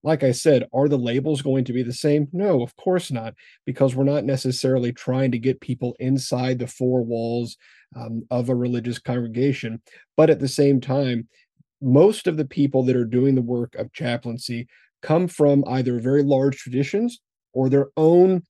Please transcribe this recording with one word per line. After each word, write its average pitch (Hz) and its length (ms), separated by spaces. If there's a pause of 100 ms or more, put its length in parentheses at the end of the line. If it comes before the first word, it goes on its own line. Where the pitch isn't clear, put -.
Like 151 180
I 135 80
said, 131 420
are 139 160
the 143 80
labels 135 460
going 135 220
to 123 80
be 127 100
the 120 100
same? 147 400
No, 175 300
of 120 140
course 185 340
not, 113 240 (320)
because 127 300
we're 135 80
not 139 200
necessarily 131 680
trying 131 400
to 120 80
get 127 200
people 123 380
inside 127 600
the 120 80
four 127 340
walls, 117 540 (400)
um, 113 340
of 123 180
a 131 60
religious 120 460
congregation. 123 840 (340)
But 160 140
at 151 80
the 139 80
same 139 340
time, 131 460 (540)
most 151 460
of 165 100
the 151 80
people 139 380
that 127 140
are 123 80
doing 123 300
the 127 80
work 120 340
of 110 160
chaplaincy 120 760 (340)
come 170 280
from 143 400
either 123 320
very 135 220
large 139 360
traditions 170 640 (320)
or 131 160
their 139 180 (100)
own 175 540